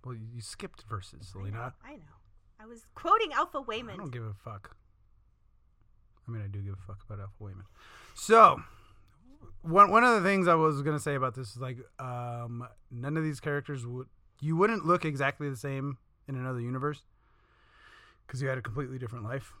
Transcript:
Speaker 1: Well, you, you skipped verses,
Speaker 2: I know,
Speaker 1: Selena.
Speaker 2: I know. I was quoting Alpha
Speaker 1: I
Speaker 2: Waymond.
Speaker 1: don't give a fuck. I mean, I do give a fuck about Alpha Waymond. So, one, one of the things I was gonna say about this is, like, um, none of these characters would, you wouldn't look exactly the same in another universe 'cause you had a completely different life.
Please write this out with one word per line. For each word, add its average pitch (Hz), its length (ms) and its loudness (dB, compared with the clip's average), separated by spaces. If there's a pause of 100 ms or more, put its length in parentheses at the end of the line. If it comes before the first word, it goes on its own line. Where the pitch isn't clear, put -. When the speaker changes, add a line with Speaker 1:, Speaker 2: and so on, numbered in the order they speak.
Speaker 1:
Well, 123 100 -12
you, 113 180 -12
you 117 80 -12
skipped - 460 -14
verses, 92 480 -12
Speaker 2:
I 95 40 -12
know, 95 100 -10
Speaker 1:
Selena. 117 240 -10 (100)
Speaker 2:
I 285 120 -18
know. 156 220 -20 (420)
I 214 60 -20
was 233 200 -20 (100)
quoting 392 380 2
Alpha 302 240 -2
Speaker 1:
I 277 60 -6
Speaker 2:
Waymond. 226 340 -10
Speaker 1:
don't 175 140 -10
give 120 120 -10
a 107 100 -8
fuck. - 440 -16 (1500)
I 120 60 -12
mean, 110 100 -8
I 104 60 -8
do 98 140 -8
give 98 120 -8
a 92 140 -16
fuck 98 180 -14
about 101 140 -12
Alpha 98 240 -14
Waymond. 98 220 -14 (500)
So, 208 460 8 (1000)
one, 175 300 8
one 226 120 8
of 233 180 6
the 175 60 4
things 190 200 4
I 175 60 8
was 156 280 4
gonna 151 180 0
say 143 160 -2
about 127 200 -2
this 127 160 -12
is, 120 60 -16
like, 127 220 -10 (200)
um, 120 680 -8 (260)
none 135 260 -4
of 160 60 0
these 151 160 -4
characters 143 460 -6
would, 123 220 -10 (320)
you 156 160 0
wouldn't 208 300 2
look 175 180 4
exactly 143 460 -2
the 131 80 -8
same 135 400 -6 (300)
in 135 80 -8
another 127 260 -6
universe 131 400 -6 (1300)
'cause 131 140 -8
you 139 60 -4
had 131 100 -4
a 120 40 -10
completely 127 360 -8
different 117 280 -10
life. 127 360 -10